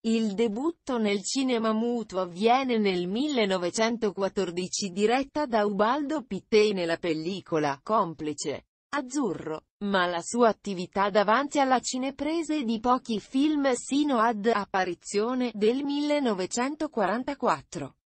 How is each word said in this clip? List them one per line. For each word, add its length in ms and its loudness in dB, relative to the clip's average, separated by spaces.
Il 280 0
debutto 640 -2
nel 260 0
cinema 480 0
muto 480 -2
avviene 580 2
nel 300 2
millenovecentoquattordici 1800 -2
diretta 560 0
da 180 2
Ubaldo 580 0
Pittei 500 2
nella 260 0
pellicola 840 -2
Complice, 840 -2
Azzurro, 680 -4
ma 220 2
la 160 -4
sua 260 4
attività 640 -2
davanti 480 2
alla 220 4
cinepresa 760 -4
è 80 -2
di 160 -2
pochi 400 0
film 540 2
sino 460 0
ad 280 2
Apparizione 1040 0
del 300 2
millenovecentoquarantaquattro. 2250 -2